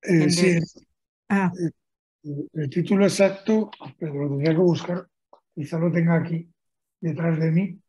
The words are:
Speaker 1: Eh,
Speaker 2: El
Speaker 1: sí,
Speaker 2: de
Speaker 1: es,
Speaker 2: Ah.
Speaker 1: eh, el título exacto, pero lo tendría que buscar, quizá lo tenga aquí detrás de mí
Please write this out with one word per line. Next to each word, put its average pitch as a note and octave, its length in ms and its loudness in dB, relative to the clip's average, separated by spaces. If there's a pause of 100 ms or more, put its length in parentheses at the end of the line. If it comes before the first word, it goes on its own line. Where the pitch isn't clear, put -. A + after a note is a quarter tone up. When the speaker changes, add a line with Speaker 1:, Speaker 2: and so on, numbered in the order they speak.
Speaker 1:
Eh, F3 220 4
Speaker 2:
El F3 80 4
Speaker 1:
sí, F3 180 4
Speaker 2:
de E3+ 80 2
Speaker 1:
es, - 280 -8 (420)
Speaker 2:
Ah. F#3+ 280 2
Speaker 1:
eh, F3 140 -4 (840)
el D3 160 -4
título F#3+ 340 2
exacto, G3 680 0 (280)
pero D3+ 160 -8
lo C#3+ 160 -4
tendría C#3+ 220 0
que D#3+ 80 2
buscar, F3 460 0 (480)
quizá D#3+ 240 -8
lo E3 140 0
tenga E3+ 240 2
aquí E3 320 -4 (520)
detrás E3 380 -2
de D#3+ 120 0
mí F3 280 0 (100)